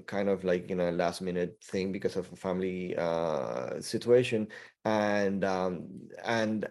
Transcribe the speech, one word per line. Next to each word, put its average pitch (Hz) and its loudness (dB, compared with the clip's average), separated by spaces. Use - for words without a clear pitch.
kind 101 0
of, 95 2
like, 90 2
in 90 0
a 87 2
last 87 0
minute 90 -2
thing 95 -2
because 95 -2
of 90 -6
a - -14
family, 92 -2
uh, 76 0
situation. 117 4
And, 104 2
um, 92 0
and 110 0